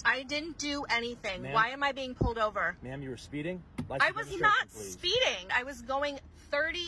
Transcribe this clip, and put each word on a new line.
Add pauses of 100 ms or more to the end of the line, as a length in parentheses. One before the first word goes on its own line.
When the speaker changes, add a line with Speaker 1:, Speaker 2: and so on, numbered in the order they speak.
Speaker 1:
I
didn't
do
anything.
Speaker 2:
Ma'am.
Speaker 1:
Why
am
I
being
pulled
over?
Speaker 2:
Ma'am,
you
were
speeding. (280)
Speaker 1:
I
Speaker 2:
License
Speaker 1:
was
Speaker 2:
registration,
Speaker 1:
not
Speaker 2:
please.
Speaker 1:
speeding.
I
was
going (320)
thirty